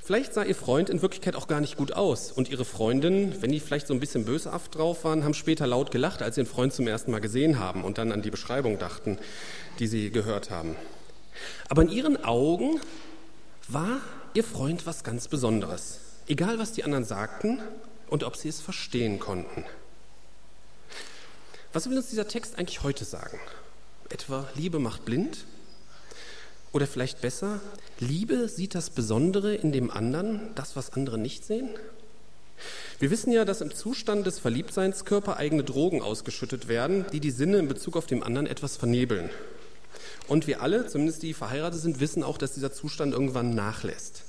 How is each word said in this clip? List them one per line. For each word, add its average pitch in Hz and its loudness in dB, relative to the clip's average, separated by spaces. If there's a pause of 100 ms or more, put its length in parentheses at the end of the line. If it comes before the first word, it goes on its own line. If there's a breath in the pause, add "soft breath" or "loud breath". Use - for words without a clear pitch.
Vielleicht 233 2
sah 208 2
ihr 196 2
Freund 127 4
in 151 2
Wirklichkeit - 0
auch - -6
gar 151 2
nicht - -2
gut 139 0
aus. - 2
Und 127 2
ihre 127 -2
Freundinnen, 156 4
wenn 139 4
die 151 2
vielleicht 147 -2
so 147 0
ein 127 2
bisschen 127 0
böshaft 156 -2
drauf 165 2
waren, 156 4
haben 151 4
später 156 2
laut 123 4
gelacht, 135 2
als 113 0
sie 139 2
den 117 2
Freund 131 4
zum 123 2
ersten 113 0
Mal 110 2
gesehen 123 4
haben 95 -2
und 98 -2
dann 113 2
an 104 0
die 107 0
Beschreibung 120 0
dachten, 92 -2 (580 loud breath)
die 117 2
sie 107 2
gehört 104 0
haben. 82 -4 (960 loud breath)
Aber 156 8
in - 8
ihren 269 4
Augen 175 4 (880 loud breath)
war 185 0 (320)
ihr 226 6
Freund 147 0
was - -6
ganz 117 -4
Besonderes. 110 0 (280)
Egal, 180 2
was 220 -4
die - -2
anderen 139 2
sagten 110 0 (480)
und 147 2
ob 131 -4
sie - -4
es 151 -6
verstehen 113 0
konnten. - -4 (2000 loud breath)
Was 208 0
will 262 2
uns 262 0
dieser 214 0
Text - -4
eigentlich - -2
heute 139 0
sagen? 90 -8 (720)
Etwa, 135 -4
Liebe 160 0
macht 117 -2
blind? 156 0 (1300 loud breath)
Oder 143 4
vielleicht - -2
besser, 196 -2 (400 loud breath)
Liebe 214 2
sieht 185 -4
das 165 -2
Besondere 175 4
in 156 2
dem 127 2
anderen, 185 0
das, 139 -6
was 131 -6
andere 135 0
nicht 110 -4
sehen? 233 -2 (1300 loud breath)
Wir 139 4
wissen 233 2
ja, 226 8
dass 185 0
im 151 -4
Zustand 208 0
des 180 -2
Verliebtseins 190 0
körpereigene 160 2
Drogen 147 4
ausgeschüttet 113 -4
werden, 147 4
die 151 0
die 143 2
Sinne 156 6
in 165 6
Bezug - -2
auf 160 0
den 123 0
anderen 131 2
etwas - -4
vernebeln. 117 4 (1000 loud breath)
Und 151 4
wir 131 0
alle, 202 2
zumindest 160 0
die 156 -4
verheiratet 151 -4
sind, 151 0
wissen 143 2
auch, 135 -2
dass 135 -2
dieser 135 -2
Zustand 147 -2
irgendwann 123 2
nachlässt. - -2